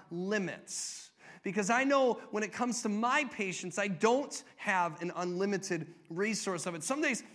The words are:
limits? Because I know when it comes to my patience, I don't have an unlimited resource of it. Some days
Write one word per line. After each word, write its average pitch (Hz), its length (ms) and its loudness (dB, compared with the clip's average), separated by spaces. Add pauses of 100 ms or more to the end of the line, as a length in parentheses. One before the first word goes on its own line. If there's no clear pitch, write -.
limits? 180 1000 -4 (320)
Because 196 260 0
I 247 140 4
know 269 360 4 (120)
when 214 120 0
it 185 100 -6
comes 247 300 -2
to 214 60 0
my 240 360 2
patience, 185 520 -4
I 208 120 0
don't 226 520 4 (140)
have 175 460 0
an 175 160 -2
unlimited 180 680 -2 (220)
resource 190 560 -2
of 175 100 -2
it. 156 80 -8
Some 285 180 0
days 285 220 0 (120)